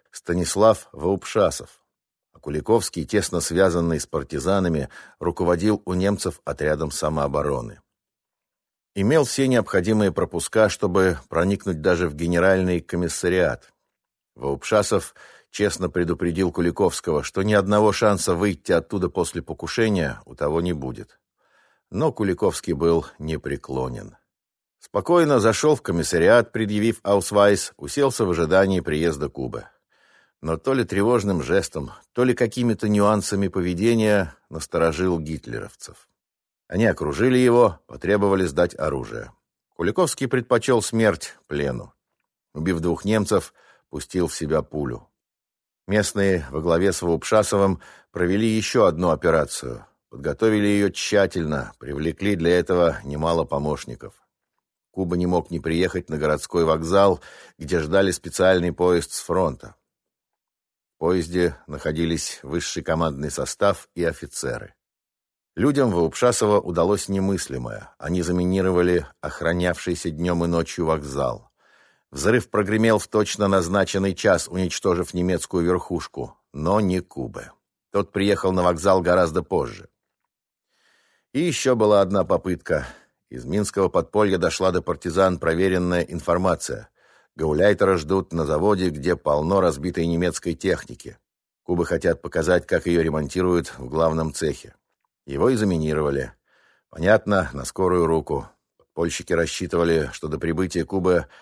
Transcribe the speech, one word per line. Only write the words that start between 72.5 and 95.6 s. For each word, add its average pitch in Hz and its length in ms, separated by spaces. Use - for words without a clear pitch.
в - 80
точно 107 400
назначенный 95 640
час, 92 360
уничтожив 90 640
немецкую 90 520
верхушку, 87 720
но 87 300
не 92 180
Кубы. - 520
Тот 101 200
приехал 98 400
на 92 120
вокзал 90 380
гораздо 87 420
позже. 60 440
И 135 60
еще 135 360
была 107 260
одна 95 240
попытка. 85 600
Из - 140
минского 98 420
подполья 95 500
дошла 90 340
до 87 100
партизан 87 580
проверенная 87 640
информация. 87 880
Гауляйтера 92 580
ждут 87 380
на 80 120
заводе, 90 440
где 76 260
полно 78 460
разбитой 85 440
немецкой 85 480
техники. - 640
Кубы 85 220
хотят 82 360
показать, 87 460
как 87 200
ее 85 140
ремонтируют 82 760
в 64 100
главном 80 460
цехе. - 420
Его 71 240
и 131 60
заминировали. 78 800